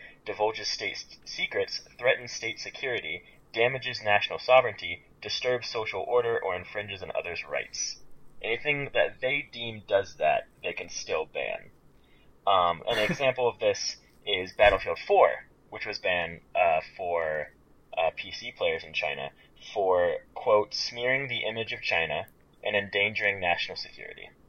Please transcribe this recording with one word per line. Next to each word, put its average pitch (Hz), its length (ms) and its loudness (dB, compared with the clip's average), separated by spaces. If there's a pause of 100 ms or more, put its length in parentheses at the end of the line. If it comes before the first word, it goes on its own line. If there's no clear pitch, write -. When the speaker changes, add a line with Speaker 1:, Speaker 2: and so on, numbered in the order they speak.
(240)
Speaker 1:
divulges 107 440 -2
state 101 240 -4
s-, - 140 -10 (180)
secrets, - 560 -4 (180)
threatens 123 320 0
state 113 300 -8
security, 98 600 -6 (300)
damages 123 520 0
national 104 340 2
sovereignty, 107 640 4 (180)
disturbs 123 480 -2
social 107 380 -4
order, 117 360 2
or 92 120 -2
infringes 98 480 -8
on 85 160 -8
others' 85 320 -4
rights. - 460 -4 (440)
Anything 139 540 -2
that - 260 2
they 139 320 -2
deem 113 360 -10
does 107 300 2
that, 76 280 2 (160)
they 90 100 -4
can 87 160 -8
still 80 380 -4
ban. - 440 -8 (760)
Um, 87 420 4
an 113 100 2
Speaker 2:
<laughs> 107 120 2
Speaker 1:
example 127 380 2
of 110 100 -4
this - 380 0 (280)
is 92 280 -2
Battlefield 95 540 4
four, 180 220 8 (420)
which - 160 -10
was 104 120 -6
banned, 85 420 -2 (140)
uh, 85 260 4 (160)
for, 82 520 -2 (500)
uh, 82 180 2
P 95 160 -8
C 120 240 -10
players 82 280 -2
in 80 100 -16
China 69 360 -4 (440)
for, 90 420 4 (180)
quote, 104 400 4
"smearing 127 540 -2
the 120 160 -4
image 110 280 -4
of 110 100 -10
China 82 440 0 (380)
and 107 100 -2
endangering 101 680 0
national 90 360 0
security." - 540 -14 (180)